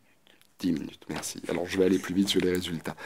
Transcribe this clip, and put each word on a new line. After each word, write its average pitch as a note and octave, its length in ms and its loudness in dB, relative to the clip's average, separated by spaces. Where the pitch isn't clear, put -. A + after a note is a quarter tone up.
Dix F2+ 140 2
minutes, - 380 -6
merci. - 380 -8
Alors E2+ 180 -2
je F#2 100 -4
vais F#2 80 6
aller F#2 140 6
plus F2+ 160 -4
vite G2 140 4
sur F#2+ 120 2
les F2+ 100 2
résultats. F2+ 560 -4